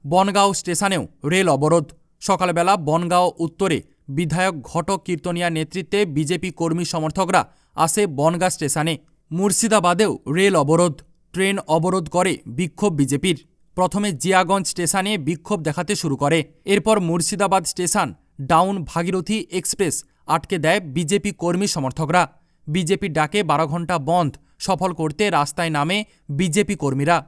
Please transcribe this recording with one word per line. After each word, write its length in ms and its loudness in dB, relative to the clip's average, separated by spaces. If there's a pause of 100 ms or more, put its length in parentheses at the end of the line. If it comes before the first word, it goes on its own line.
বনগাঁও 480 4
স্টেশনেও 480 -2 (220)
রেল 240 2
অবরোধ। 380 2 (360)
সকালবেলা 500 2 (140)
বনগাঁও 420 2 (100)
উত্তরে 400 -2 (300)
বিধায়ক 540 0
ঘটক 420 -4
কীর্তনিয়া 460 -4
নেতৃত্বে 560 -2
বিজেপি 440 -2
কর্মী 340 -2
সমর্থকরা 560 0 (360)
আসে 260 2 (140)
বনগাঁ 380 2
স্টেশনে। 400 -2 (360)
মুর্শিদাবাদেও 840 2 (220)
রেল 220 4
অবরোধ। 380 4 (400)
ট্রেন 220 0 (120)
অবরোধ 400 0
করে 240 0 (160)
বিক্ষোভ 440 -2
বিজেপির। 460 0 (380)
প্রথমে 360 0
জিয়াগঞ্জ 540 2
স্টেশনে 520 -2
বিক্ষোভ 420 -4
দেখাতে 340 -4
শুরু 220 -2
করে। 220 2 (260)
এরপর 360 2
মুর্শিদাবাদ 680 0
স্টেশন 420 -2 (320)
ডাউন 340 4 (100)
ভাগীরথী 540 -2 (140)
এক্সপ্রেস 420 -2 (340)
আটকে 300 0
দেয় 220 2 (140)
বিজেপি 380 0
কর্মী 340 -2
সমর্থকরা। 560 0 (440)
বিজেপির 460 -2
ডাকে 300 0
বারো 240 0
ঘন্টা 320 -2
বন্ধ 320 0 (280)
সফল 340 -2
করতে 380 -2
রাস্তায় 460 0
নামে 220 0 (320)
বিজেপি 460 0
কর্মীরা। 400 2 (120)